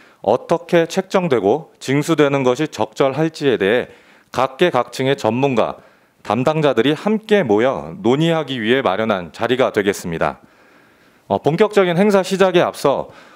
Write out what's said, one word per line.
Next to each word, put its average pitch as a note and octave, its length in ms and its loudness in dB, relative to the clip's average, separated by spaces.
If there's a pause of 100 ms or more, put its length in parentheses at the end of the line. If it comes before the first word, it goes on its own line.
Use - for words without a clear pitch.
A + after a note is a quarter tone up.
(220)
어떻게 E3 680 0
책정되고 D#3 920 -2
징수되는 C#3+ 640 0
것이 B2+ 240 0
적절할지에 C#3 880 -2
대해 G#2 300 0 (440)
각계각층의 C3+ 840 0
전문가, A2+ 600 0 (460)
담당자들이 C3+ 680 0
함께 G#3 500 0
모여 G#2 580 0
논의하기 C#3+ 580 0
위해 A#2 220 0
마련한 G2 520 -2
자리가 A2+ 380 0
되겠습니다. E2+ 680 -2 (880)
어, G2+ 160 -2
본격적인 F3+ 540 2
행사 G3 260 2
시작에 F#3 360 0
앞서 A#2+ 500 -2 (260)